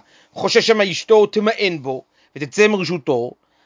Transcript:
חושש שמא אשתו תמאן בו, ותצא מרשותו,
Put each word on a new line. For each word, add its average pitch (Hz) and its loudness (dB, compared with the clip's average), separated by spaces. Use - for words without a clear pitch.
חושש - 0
שמא 220 2
אשתו 202 2
תמאן 208 -2
בו, 131 -8
ותצא 151 2
מרשותו, 151 -2